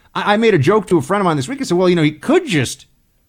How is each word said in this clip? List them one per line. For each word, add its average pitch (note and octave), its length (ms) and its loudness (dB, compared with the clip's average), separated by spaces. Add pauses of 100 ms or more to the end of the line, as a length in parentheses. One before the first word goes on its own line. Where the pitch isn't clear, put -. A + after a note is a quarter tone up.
(160)
I, F#3+ 180 -2
I - 20 2
made A3+ 180 2
a E3 40 2
joke F#3 300 2
to F3+ 100 2
a D3 40 0
friend G3 180 -2
of G3 60 0
mine D#3+ 100 0
this C3 100 -4
week. - 140 -8
I - 40 -6
said, F3 120 -2
Well, F#3 120 2
you F3+ 60 2
know, E3+ 80 0
he D3+ 80 2
could E4 340 0
just D#3+ 420 -4 (420)